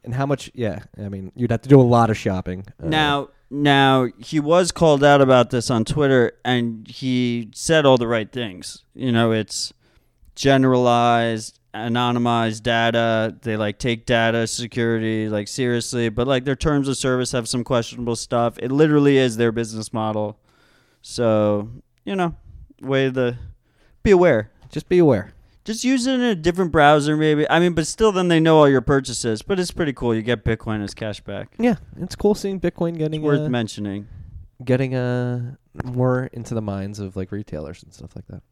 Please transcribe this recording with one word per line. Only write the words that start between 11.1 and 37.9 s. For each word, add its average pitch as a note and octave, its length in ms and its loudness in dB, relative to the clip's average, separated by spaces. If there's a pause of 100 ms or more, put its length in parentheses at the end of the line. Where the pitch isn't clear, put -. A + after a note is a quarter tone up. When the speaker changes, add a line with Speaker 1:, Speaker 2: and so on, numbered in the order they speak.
Speaker 2:
anonymized A#2+ 880 -2
data. A#2 800 0
They, A2 140 -4
like, G#2 220 -4
take A#2 280 -4
data A#2 400 2
security, A2 840 -2
like, G#2 200 -4
seriously, A#2+ 600 -2
but, A#2 180 -2
like, C3 180 0
their C3+ 120 -2
terms C#3+ 320 0
of C3 80 -4
service B2+ 360 -2
have A#2+ 160 -4
some A#2+ 160 -4
questionable A#2 520 -4
stuff. A#2 420 -2
It B2 140 -6
literally C#3+ 440 4
is B2+ 200 2
their A#2 160 0
business A2 400 -8
model. G#2+ 460 -6 (640)
So, G#2+ 680 0 (340)
you G3+ 120 -6
know, F3 180 -2 (460)
way C3+ 300 0
the, B2 260 -2 (680)
be A3 80 2
aware. E3+ 400 4 (200)
Speaker 1:
Just - 180 -10
be F3+ 100 2
aware. C3+ 340 4 (320)
Speaker 2:
Just A3 180 -8
use B3+ 240 0
it C4+ 80 0
in B3 60 -2
a A#3+ 160 0
different E3+ 340 -2
browser, D3+ 460 4
maybe. D3+ 340 2
I D#3 80 4
mean, F3 140 4
but D#3+ 160 -2
still, A3 240 2
then F3+ 160 0
they E3 100 4
know D#3+ 200 6
all D3 100 8
your C3+ 120 4
purchases. B2+ 640 -2
But G3 160 -4
it's F3+ 140 -6
pretty D3+ 200 -4
cool. A#2 220 -2
You A2 80 -2
get A2+ 220 -4
Bitcoin A2 400 -4
as G2 100 -12
cash G#2+ 260 -10
back. G#2 380 -14
Speaker 1:
Yeah, A#3 160 2 (260)
it's F3+ 140 -10
cool G#3 220 0
seeing F#3+ 240 -6
Bitcoin E3+ 360 -4
getting, D#3 240 -4
Speaker 2:
It's D3+ 60 -4
worth D3 140 2
Speaker 1:
uh, D3+ 80 -4
Speaker 2:
mentioning. G#2 580 -6 (580)
Speaker 1:
getting, B2+ 300 0
uh, B2 600 -4 (280)
more B2+ 480 -2
into A#2 220 -10
the A2 80 -4
minds G2+ 380 -8
of, F#2+ 160 -10
like, F#2+ 160 -8
retailers D#2 500 -12
and - 100 -20